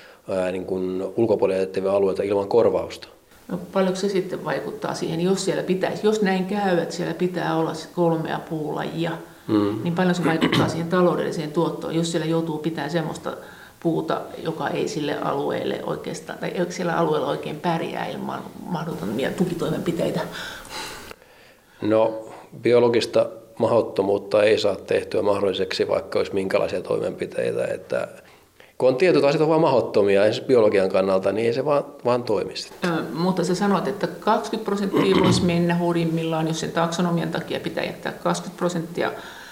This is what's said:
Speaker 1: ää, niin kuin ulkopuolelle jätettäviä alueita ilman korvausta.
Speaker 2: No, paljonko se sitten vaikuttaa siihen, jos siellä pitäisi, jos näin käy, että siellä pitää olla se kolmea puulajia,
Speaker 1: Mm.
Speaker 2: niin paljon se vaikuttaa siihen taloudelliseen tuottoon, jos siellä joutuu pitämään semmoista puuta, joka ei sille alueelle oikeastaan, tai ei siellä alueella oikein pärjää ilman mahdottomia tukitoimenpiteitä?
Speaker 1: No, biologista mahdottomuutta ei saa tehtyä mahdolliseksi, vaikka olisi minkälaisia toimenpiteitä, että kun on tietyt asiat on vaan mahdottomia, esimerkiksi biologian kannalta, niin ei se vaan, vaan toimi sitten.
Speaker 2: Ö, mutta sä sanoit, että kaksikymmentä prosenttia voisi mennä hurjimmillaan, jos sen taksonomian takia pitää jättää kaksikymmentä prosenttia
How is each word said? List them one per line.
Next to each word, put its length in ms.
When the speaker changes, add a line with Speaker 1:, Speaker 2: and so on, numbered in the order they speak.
Speaker 1:
ää, 220
niin 140
kuin 380
ulkopuolelle 460
jätettäviä 300
alueita 320
ilman 240
korvausta. 600
Speaker 2:
No, 120
paljonko 260
se 100
sitten 360
vaikuttaa 480
siihen, 280
jos 240
siellä 180
pitäisi, 440
jos 140
näin 240
käy, 340
että 160
siellä 180
pitää 440
olla 160
se 220
kolmea 440
puulajia, 640
Speaker 1:
Mm. 360
Speaker 2:
niin 120
paljon 200
se 100
vaikuttaa 440
siihen 200
taloudelliseen 600
tuottoon, 440
jos 160
siellä 160
joutuu 300
pitämään 340
semmoista 460
puuta, 420
joka 260
ei 180
sille 340
alueelle 640
oikeastaan, 560
tai 100
ei 220
siellä 260
alueella 300
oikein 320
pärjää 480
ilman 360
mahdottomia 680
tukitoimenpiteitä? 880
Speaker 1:
No, 460
biologista 640
mahdottomuutta 840
ei 160
saa 160
tehtyä 460
mahdolliseksi, 680
vaikka 320
olisi 140
minkälaisia 480
toimenpiteitä, 840
että 420
kun 120
on 60
tietyt 280
asiat 180
on 80
vaan 120
mahdottomia, 640
esimerkiksi 220
biologian 420
kannalta, 420
niin 160
ei 60
se 120
vaan, 200
vaan 180
toimi 320
sitten. 340
Speaker 2:
Ö, 140
mutta 300
sä 120
sanoit, 320
että 200
kaksikymmentä 580
prosenttia 580
voisi 200
mennä 340
hurjimmillaan, 720
jos 120
sen 120
taksonomian 580
takia 300
pitää 240
jättää 280
kaksikymmentä 480
prosenttia 520